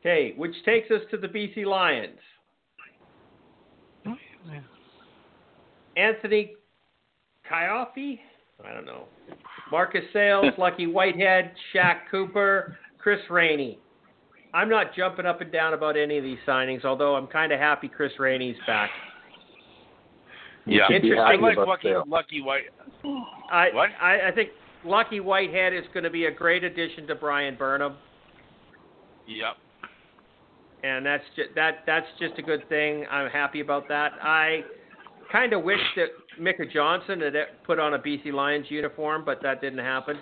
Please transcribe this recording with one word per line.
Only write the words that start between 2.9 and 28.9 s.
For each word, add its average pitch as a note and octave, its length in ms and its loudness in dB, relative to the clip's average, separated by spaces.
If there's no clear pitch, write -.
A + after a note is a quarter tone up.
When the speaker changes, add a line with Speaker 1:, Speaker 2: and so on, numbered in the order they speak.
Speaker 2:
Oh, A3 100 -8
yeah. D3 80 -14
Speaker 1:
Anthony G#3 600 0
Coyote? A#3+ 720 -4
I G#2 80 -14
don't A2+ 120 -14
know. B1 200 -16
Marcus F3 400 0
Sayles, G3+ 420 6
Speaker 3:
<laughs> - 40 -8
Speaker 1:
Lucky F3+ 300 2
Whitehead, F#3 680 4
Shaq F3+ 260 4
Cooper, F#3+ 680 0
Chris G#3 220 2
Rainey. D#3 500 2
I'm F#3 160 2
not G#3+ 240 2
jumping F#3 320 -2
up F3 140 0
and E3 120 -10
down D#3+ 220 0
about D3+ 220 0
any D3 220 0
of C#3 60 -2
these C3 220 -8
signings, C3 380 0
although C#3 320 0
I'm C3+ 120 -4
kinda D#3 300 0
happy D3 300 2
Chris C#3 320 -4
Rainey's B2+ 380 0
back. G#2+ 220 0
Speaker 2:
Yeah. G2+ 240 6
Speaker 4:
You D3 60 6
should G3 60 4
be - 80 4
Speaker 1:
Interesting. - 100 4
Speaker 2:
I A2+ 120 6
Speaker 4:
happy G3 120 6
Speaker 2:
like A3+ 140 6
Speaker 4:
about G3 120 4
Speaker 2:
Lucky, F#3 180 0
Speaker 4:
Sayles. F#3 220 2
Speaker 2:
Lucky D#3 320 -4
White. C3+ 220 -2
Speaker 1:
I, F3 220 4
Speaker 2:
What? D#3+ 160 4
Speaker 1:
I, F#3 260 4
I F#3 80 0
think G#3+ 140 0
Lucky G3+ 380 0
Whitehead F#3 520 0
is F3 200 -6
gonna E3+ 160 -4
be E3 160 -2
a D#3 60 0
great F3 340 0
addition E3 420 -6
to D#3+ 80 -4
Brian C#3+ 400 -2
Burnham. C#3 400 -2